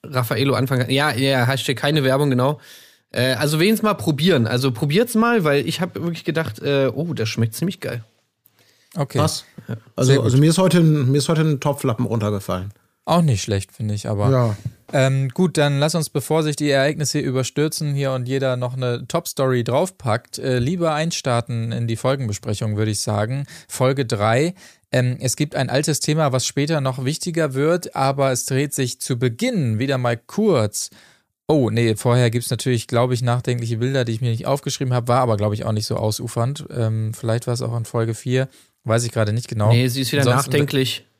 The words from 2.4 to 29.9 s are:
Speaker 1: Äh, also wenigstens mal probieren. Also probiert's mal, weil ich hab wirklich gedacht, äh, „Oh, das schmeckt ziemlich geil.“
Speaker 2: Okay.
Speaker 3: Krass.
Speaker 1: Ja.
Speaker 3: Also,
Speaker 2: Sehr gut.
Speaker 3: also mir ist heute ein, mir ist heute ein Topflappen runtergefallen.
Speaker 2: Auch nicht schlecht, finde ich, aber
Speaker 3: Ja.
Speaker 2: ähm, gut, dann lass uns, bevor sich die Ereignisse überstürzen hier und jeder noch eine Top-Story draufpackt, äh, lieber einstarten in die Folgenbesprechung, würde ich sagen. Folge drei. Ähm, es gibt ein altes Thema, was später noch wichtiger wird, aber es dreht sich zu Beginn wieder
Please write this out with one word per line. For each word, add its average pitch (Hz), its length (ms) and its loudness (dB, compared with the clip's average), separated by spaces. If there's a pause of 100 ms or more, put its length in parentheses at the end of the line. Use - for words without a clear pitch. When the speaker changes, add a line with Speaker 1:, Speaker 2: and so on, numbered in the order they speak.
Speaker 1:
Äh, 127 240 0
also 151 240 0
wenigstens 214 240 4
mal 214 120 2
probieren. 151 500 2
Also 127 260 0
probiert's 160 440 0
mal, 226 280 4
weil 139 240 2
ich - 140 -4
hab 180 140 -6
wirklich 170 300 -6
gedacht, 156 360 -4
äh, 139 320 0
„Oh, 160 200 -4
das 110 160 -4
schmeckt 113 260 -2
ziemlich 185 240 -6
geil.“ - 240 -8 (920)
Speaker 2:
Okay. 143 240 -4
Speaker 3:
Krass. 156 240 0 (240)
Speaker 1:
Ja. 117 80 -6 (200)
Speaker 3:
Also, 127 120 2
Speaker 2:
Sehr 135 100 6
gut. - 80 2
Speaker 3:
also 123 120 4
mir 151 120 8
ist 165 80 2
heute 185 220 4
ein, 151 320 4
mir 143 60 4
ist 139 120 0
heute 160 120 2
ein 156 180 2
Topflappen 135 460 -2
runtergefallen. 104 680 -2 (340)
Speaker 2:
Auch 170 160 2
nicht 135 200 2
schlecht, 98 300 -2
finde 104 220 -4
ich, 104 160 -6
aber 104 200 0
Speaker 3:
Ja. 120 280 2 (340)
Speaker 2:
ähm, 135 380 2
gut, 180 280 0
dann 143 220 2
lass 156 160 0
uns, 156 140 -2
bevor 156 340 -2
sich 151 140 -2
die 147 120 -2
Ereignisse 143 500 0
überstürzen 143 760 -2
hier 139 160 -2
und 127 160 -4
jeder 131 300 0
noch 123 180 -4
eine 123 320 -4
Top-Story 131 560 0
draufpackt, 120 760 -2
äh, 127 200 0
lieber 165 340 0
einstarten 120 800 -2
in 117 160 -4
die 113 80 -2
Folgenbesprechung, 113 800 -2
würde 107 160 0
ich 104 80 -2
sagen. 113 460 -2 (240)
Folge 135 360 2
drei. 117 480 2 (380)
Ähm, 127 300 2
es 127 160 -2
gibt 147 180 -4
ein 135 140 -2
altes 147 320 0
Thema, 151 320 0
was 127 120 0
später 147 360 -2
noch 131 240 -4
wichtiger 156 480 -2
wird, 160 420 0
aber 135 380 0
es 120 120 -4
dreht 139 280 -2
sich 127 260 -2
zu - 180 -4
Beginn 127 640 0
wieder 135 180 0